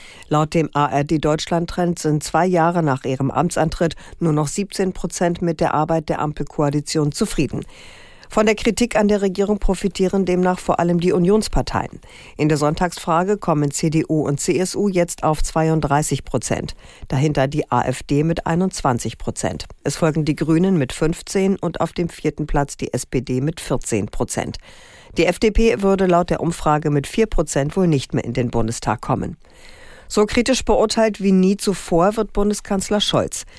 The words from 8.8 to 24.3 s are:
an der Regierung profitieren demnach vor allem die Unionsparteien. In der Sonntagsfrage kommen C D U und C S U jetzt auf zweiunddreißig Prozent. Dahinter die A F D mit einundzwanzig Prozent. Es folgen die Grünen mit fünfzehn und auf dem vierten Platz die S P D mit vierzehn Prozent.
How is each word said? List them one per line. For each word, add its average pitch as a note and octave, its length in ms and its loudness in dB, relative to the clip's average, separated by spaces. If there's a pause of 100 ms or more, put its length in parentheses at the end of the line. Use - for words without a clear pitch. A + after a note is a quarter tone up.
an G#3+ 100 4
der G3+ 140 2
Regierung G3 360 0
profitieren F#3+ 680 0
demnach F3+ 340 2
vor - 220 0
allem F3 180 2
die F3+ 140 2
Unionsparteien. F3+ 880 0 (340)
In D3+ 140 2
der D#3 80 2
Sonntagsfrage E3+ 800 0
kommen D3 340 0
C - 180 -2
D D#3 200 2
U D#3 180 0
und C#3+ 140 -2
C F3 180 0
S F#3 160 -2
U G#3 140 0
jetzt F3 340 -2
auf D#3 180 2
zweiunddreißig D3+ 840 0
Prozent. - 500 -4 (320)
Dahinter C#3+ 400 2
die D3 240 -4
A B2 120 2
F B2+ 200 -4
D C#3+ 200 0
mit E3 220 -2
einundzwanzig E3+ 720 -2
Prozent. - 460 -6 (220)
Es C#3+ 100 -2
folgen D#3 300 0
die D3 100 0
Grünen E3 420 2
mit C3 140 -2
fünfzehn F#3+ 640 0
und - 240 -6
auf E3+ 140 -2
dem F3 160 -2
vierten D3+ 380 -4
Platz C#3+ 280 0
die - 180 -6
S A#2+ 120 -4
P B2+ 160 -2
D B2+ 180 -2
mit D3+ 220 -2
vierzehn A2 460 -2
Prozent. - 500 -4 (600)